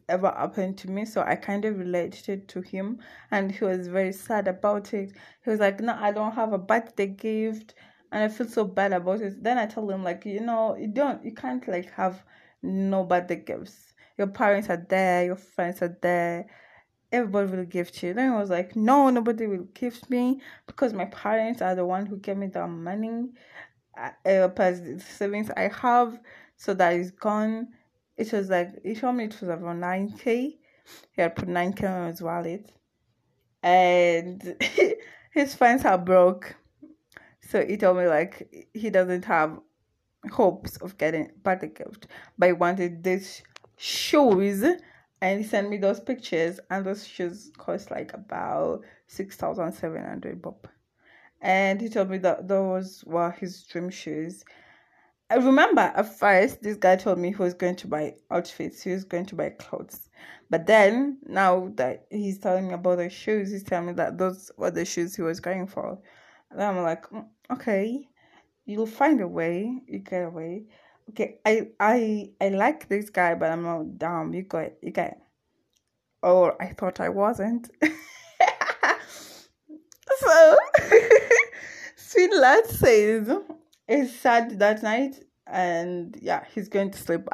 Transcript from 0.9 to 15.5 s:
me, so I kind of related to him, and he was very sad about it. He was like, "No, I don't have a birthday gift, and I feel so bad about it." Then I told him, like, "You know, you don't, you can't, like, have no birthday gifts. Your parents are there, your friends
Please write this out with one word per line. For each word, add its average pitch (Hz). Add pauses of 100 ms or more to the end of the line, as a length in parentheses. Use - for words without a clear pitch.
me, 196
so 220
I 156
kind 202
of 214
related 180
to -
him, 196 (320)
and 196
he 196
was 185
very 190
sad 202
about 202
it. 196 (320)
He 233
was 214
like, 196
"No, 226
I 208
don't 214
have 220
a 196
birthday 214
gift, 220 (380)
and 214
I 214
feel 220
so 226
bad 196
about 185
it." 214
Then 240
I 214
told 214
him, 190
like, 180
"You 202
know, 226
you 220
don't, 262
you 233
can't, 254
like, 180
have 185 (400)
no 190
birthday 180
gifts. - (240)
Your 202
parents 202
are 175
there, 185
your 180
friends 180